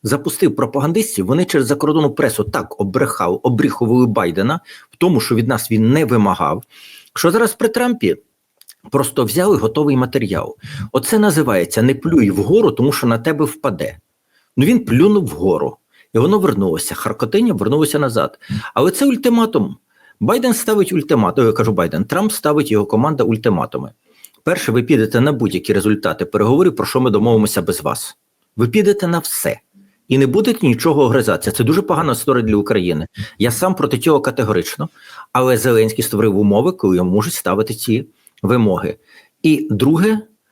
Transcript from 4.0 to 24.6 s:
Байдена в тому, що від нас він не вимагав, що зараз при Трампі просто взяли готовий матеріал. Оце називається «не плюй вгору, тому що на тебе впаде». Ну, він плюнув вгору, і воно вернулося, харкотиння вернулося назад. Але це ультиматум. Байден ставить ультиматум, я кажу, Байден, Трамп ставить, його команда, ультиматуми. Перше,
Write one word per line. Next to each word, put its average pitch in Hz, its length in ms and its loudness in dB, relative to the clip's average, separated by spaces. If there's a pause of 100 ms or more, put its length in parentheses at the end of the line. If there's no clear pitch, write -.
Байдена 104 540 -2 (300)
в - 60 -20
тому, 170 240 2
що - 140 -2
від 113 140 0
нас 120 220 -2
він 110 200 2
не 151 140 2
вимагав, 101 580 0 (520)
що - 160 0
зараз 220 240 0
при 233 140 -2
Трампі 226 480 -2 (720)
просто 139 340 0
взяли 180 320 2
готовий 143 400 0
матеріал. 123 600 -2 (360)
Оце 214 260 0
називається 123 640 2
«не 127 120 4
плюй 143 360 2
вгору, 135 400 2
тому 127 220 0
що - 140 -2
на 117 120 2
тебе 151 260 -2
впаде». 90 520 -6 (600)
Ну, 131 100 4
він 208 180 2
плюнув 165 420 4
вгору, 78 500 -2 (360)
і 113 60 0
воно 180 200 2
вернулося, 98 560 -2
харкотиння 196 580 -2
вернулося 156 460 0
назад. 120 400 -2 (360)
Але 151 160 2
це 277 160 -2
ультиматум. 226 680 0 (440)
Байден 240 340 0
ставить 214 380 0
ультиматум, 127 540 2
я 110 60 4
кажу, 113 200 0
Байден, 87 320 -2
Трамп 208 280 -2
ставить, 147 380 -2
його 104 160 2
команда, 131 380 0
ультиматуми. 92 640 -2 (520)
Перше, 160 300 -2